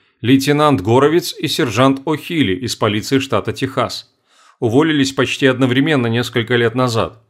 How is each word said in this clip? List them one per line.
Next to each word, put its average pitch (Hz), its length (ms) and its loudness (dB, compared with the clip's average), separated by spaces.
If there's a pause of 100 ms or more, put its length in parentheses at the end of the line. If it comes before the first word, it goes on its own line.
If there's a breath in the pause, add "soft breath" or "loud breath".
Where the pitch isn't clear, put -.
(200)
Лейтенант 139 600 2
Горовец 139 560 2
и 156 100 -6
сержант 135 560 0
О'Хилли 151 520 -2
из 104 200 -6
полиции 110 440 -2
штата 110 340 -4
Техас. - 580 -6 (460 soft breath)
Уволились 135 540 2
почти 135 320 -2
одновременно 131 640 2
несколько 117 500 -2
лет 117 180 0
назад. 113 560 -2